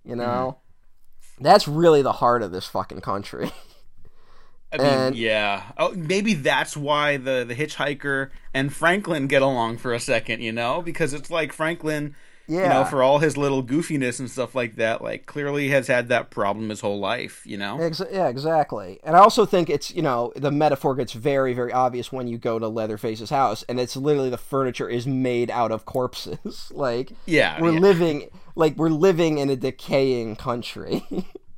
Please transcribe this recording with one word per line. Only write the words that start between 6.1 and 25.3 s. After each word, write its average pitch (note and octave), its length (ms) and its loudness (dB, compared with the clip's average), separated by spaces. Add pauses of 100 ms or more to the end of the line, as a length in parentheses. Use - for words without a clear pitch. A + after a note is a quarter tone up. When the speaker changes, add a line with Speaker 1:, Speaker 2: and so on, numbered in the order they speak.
Speaker 2:
that's C#3+ 420 0
why D3 400 0
the, C3 300 -2
the A#2 80 -8
hitchhiker C#3+ 760 -4 (260)
and C#3 180 -2
Franklin E3+ 540 0
get C#3 160 4
along A#2+ 340 0
for B2 160 -4
a A#2+ 60 -2
second, A#2 420 -2
you A2+ 100 -4
know? A#2+ 320 -4
Because D#3+ 300 -4
it's D3 180 -10
like D#3+ 220 -2
Franklin, D#3 640 -4 (340)
you D#3+ 100 -2
know, F#3+ 40 2
Speaker 1:
Yeah. F3 220 4
Speaker 2:
for C#3 180 0
all C#3+ 160 6
his D3 160 2
little C#3 280 0
goofiness C3+ 580 -2
and B2 100 -8
stuff B2+ 240 -6
like A#2+ 220 -4
that, A2+ 240 0
like, A2+ 240 -8
clearly C#3+ 440 -4
has C3+ 180 2
had B2 220 2
that A#2 220 2
problem G#2+ 380 -2
his G#2 120 -8
whole G2+ 180 -2
life, G2+ 460 -6
you G#2 120 -10
know? G2+ 220 -6
Speaker 1:
Ex-, E3 220 -2 (100)
yeah, F#3+ 180 0
exactly. C3+ 720 -2
And D#3 140 2
I - 20 12
also G#3+ 260 10
think E3+ 240 2
it's, - 240 -2
you E3+ 80 -4
know, B2 340 0
the C#3 160 -2
metaphor C#3+ 440 2
gets B2+ 180 -4
very, C3+ 400 0
very A#2+ 200 -2
obvious B2 380 0
when C3 160 -6
you A#2 100 -6
go A2+ 220 -2
to A2+ 100 -2
Leatherface's A2 600 -4
house, B2+ 380 2
and B2 140 -2
it's B2 160 -6
literally C3+ 320 2
the A#2+ 80 -2
furniture C3 520 -2
is A#2+ 180 -2
made B2+ 440 0